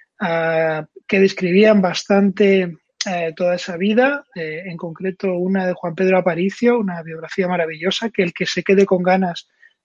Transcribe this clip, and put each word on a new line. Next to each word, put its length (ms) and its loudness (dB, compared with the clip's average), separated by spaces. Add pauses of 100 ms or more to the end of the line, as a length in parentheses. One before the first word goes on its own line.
(220)
ah, 640 -2 (220)
que 140 0
describían 640 4
bastante, 960 2 (300)
eh, 300 -4
toda 200 0
esa 200 -10
vida, 480 2 (100)
eh, 320 -8
en 120 -10
concreto 560 -6
una 320 -2
de 80 -2
Juan 200 -8
Pedro 240 2
Aparicio, 600 0
una 240 -4
biografía 440 -6
maravillosa, 640 -2
que 120 -2
el 100 -2
que 140 -6
se 160 -4
quede 240 4
con 160 2
ganas 460 0 (360)